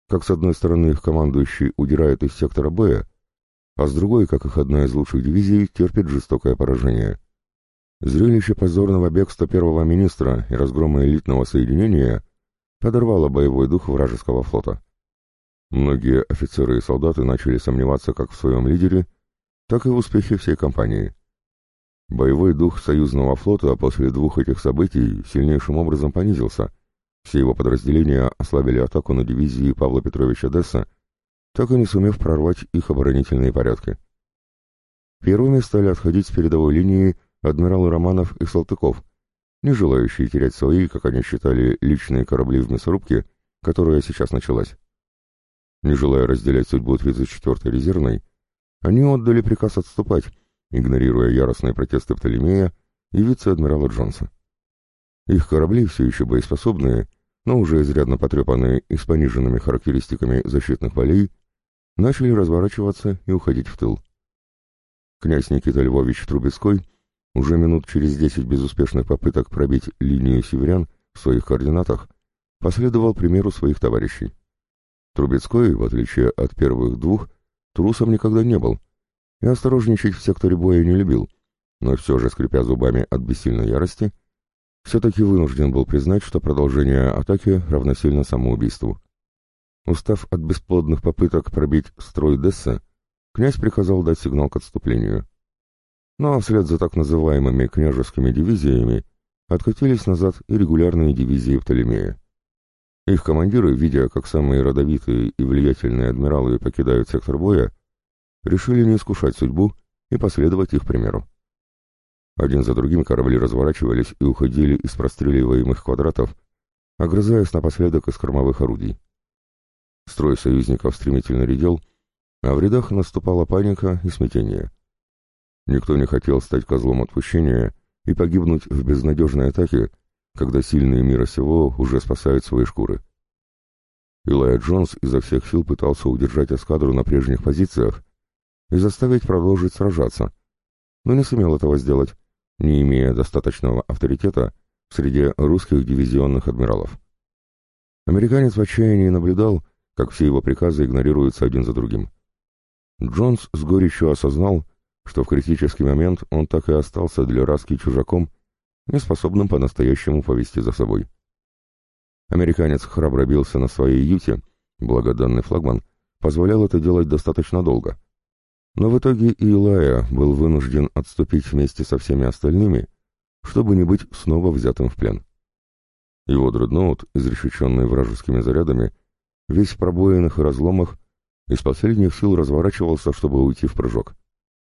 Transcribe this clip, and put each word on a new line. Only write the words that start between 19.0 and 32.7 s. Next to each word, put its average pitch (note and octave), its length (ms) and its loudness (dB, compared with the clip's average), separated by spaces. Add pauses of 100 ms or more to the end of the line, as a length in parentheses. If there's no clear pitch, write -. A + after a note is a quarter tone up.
так A#2+ 180 -2
и C3 40 0
в B2 80 2
успехе G#2+ 400 0
всей D#2 200 -2
кампании. G#1+ 580 -4 (920)
Боевой C#2 460 2
дух E2 260 0
союзного C2+ 560 0
флота D#2 400 0
после C2 340 0
двух C#2 280 -2
этих C2 220 -2
событий B1+ 720 -2
сильнейшим D2 460 0
образом D2+ 340 0
понизился. D2 600 -2 (500)
Все - 180 -2
его B1+ 140 2
подразделения C2 840 0
ослабили C2 400 0
атаку B1+ 340 -2
на B1+ 120 0
дивизии C2 480 -2
Павла C2 280 0
Петровича B1+ 480 -2
Десса, C#2+ 400 -2 (640)
так B2 180 -2
и B2+ 40 4
не B2 100 4
сумев G2+ 340 0
прорвать D#2+ 540 0